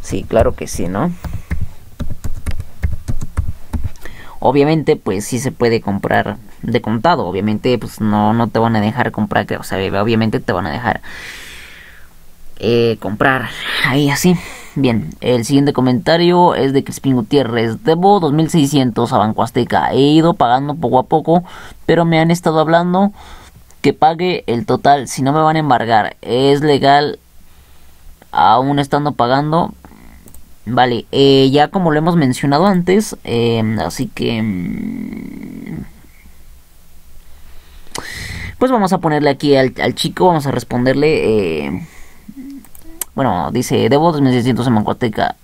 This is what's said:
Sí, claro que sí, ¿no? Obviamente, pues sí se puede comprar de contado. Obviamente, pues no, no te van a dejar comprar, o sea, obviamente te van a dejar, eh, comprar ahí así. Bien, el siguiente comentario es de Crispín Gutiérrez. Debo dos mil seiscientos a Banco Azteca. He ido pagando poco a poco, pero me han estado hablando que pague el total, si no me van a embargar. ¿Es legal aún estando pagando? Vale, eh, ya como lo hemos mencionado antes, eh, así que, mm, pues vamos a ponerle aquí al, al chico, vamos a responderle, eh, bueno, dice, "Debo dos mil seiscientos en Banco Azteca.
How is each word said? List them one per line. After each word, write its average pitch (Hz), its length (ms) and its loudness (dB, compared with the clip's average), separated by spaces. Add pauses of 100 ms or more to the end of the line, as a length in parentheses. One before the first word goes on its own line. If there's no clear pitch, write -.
Sí, - 220 -6
claro - 320 2
que - 100 -10
sí, 92 220 -4
¿no? 120 240 -2 (3250)
Obviamente, 147 560 2
pues 104 280 -4
sí 127 140 -4
se 127 140 -4
puede 117 280 0
comprar 104 560 -2 (260)
de 117 180 -2
contado. 117 460 -2
Obviamente, 107 520 -2
pues 117 220 -10
no, 107 320 2
no 117 160 2
te 113 100 -2
van 113 160 2
a 107 60 2
dejar 110 320 -2
comprar, 104 340 -2 (140)
o - 20 -14
sea, 98 160 -6 (240)
obviamente 110 380 0
te - 120 -4
van 92 140 -2
a 76 60 -6
dejar, 117 280 -4 (1600)
eh, 117 420 0
comprar 123 500 -2 (360)
ahí 143 240 2
así. 170 260 2 (380)
Bien, 123 360 0 (100)
el 120 240 0
siguiente 143 280 2
comentario 165 840 2
es 135 160 0
de 135 100 2
Crispín 135 320 -2
Gutiérrez. 117 680 0
Debo 175 340 4
dos 160 140 0
mil 156 180 2
seiscientos 131 640 2
a 123 60 2
Banco 101 260 0
Azteca. 98 480 0
He 120 80 2
ido 156 340 6
pagando 135 400 0
poco 127 240 0
a 127 60 2
poco, 160 400 2 (420)
pero 165 180 4
me 165 140 2
han 165 140 4
estado 170 260 0
hablando 175 540 2 (680)
que 139 120 2
pague 165 560 0
el 113 180 -2
total, 139 400 2
si - 160 -6
no 135 100 0
me 156 80 2
van 156 140 4
a 160 60 2
embargar. 113 600 2
¿Es 139 420 2
legal 143 580 4 (1120)
aún 131 480 4
estando 143 320 -2
pagando? 143 600 0 (960)
Vale, 123 440 0
eh, 135 400 6
ya 147 180 4
como 175 220 0
lo 151 80 2
hemos 170 180 2
mencionado 143 500 2
antes, 190 580 2
eh, 117 380 0 (220)
así 110 220 -6
que, 117 360 -4
mm, 50 1400 -8 (2750)
pues 262 120 2
vamos 202 220 0
a 185 60 0
ponerle 151 320 0
aquí 139 260 2
al, 131 260 2
al 113 120 -2
chico, - 320 -2
vamos 160 200 2
a 135 60 -2
responderle, 120 1120 0
eh, 165 200 -8 (1300)
bueno, 90 380 0
dice, 113 360 0
"Debo 151 240 4
dos 147 80 -2
mil 131 120 4
seiscientos 120 340 0
en 127 80 2
Banco 107 180 0
Azteca. 107 520 -2